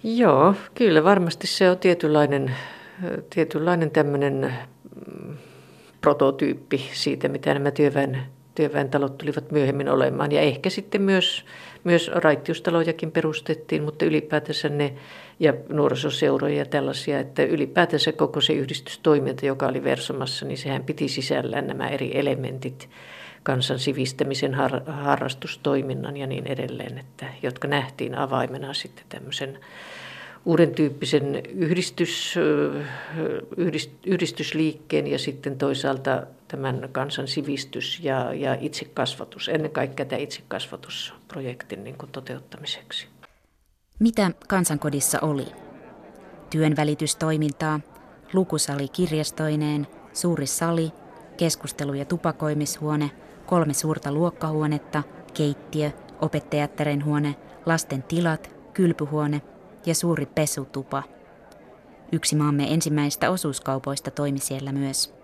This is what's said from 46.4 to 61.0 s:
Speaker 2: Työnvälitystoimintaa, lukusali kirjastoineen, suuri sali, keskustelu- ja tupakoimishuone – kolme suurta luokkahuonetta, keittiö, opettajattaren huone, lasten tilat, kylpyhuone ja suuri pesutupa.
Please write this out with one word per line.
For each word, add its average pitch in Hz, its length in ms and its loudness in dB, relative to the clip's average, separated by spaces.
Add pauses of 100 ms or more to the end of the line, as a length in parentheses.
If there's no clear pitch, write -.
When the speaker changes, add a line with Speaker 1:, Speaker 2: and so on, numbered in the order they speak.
Speaker 2:
Työnvälitystoimintaa, 151 1300 0 (540)
lukusali 147 540 0
kirjastoineen, 151 1000 0 (260)
suuri 160 320 0
sali, 165 460 0 (460)
keskustelu- 147 560 -2
ja 139 120 -4
tupakoimishuone – 151 1080 -2 (340)
kolme 165 280 4
suurta 151 380 -2
luokkahuonetta, 151 920 0 (300)
keittiö, 147 580 -2 (300)
opettajattaren 147 840 -2
huone, 147 300 0 (300)
lasten 160 380 -2
tilat, 165 520 -2 (180)
kylpyhuone 151 680 0 (440)
ja 165 100 0
suuri 160 300 0
pesutupa. 135 760 -4 (1080)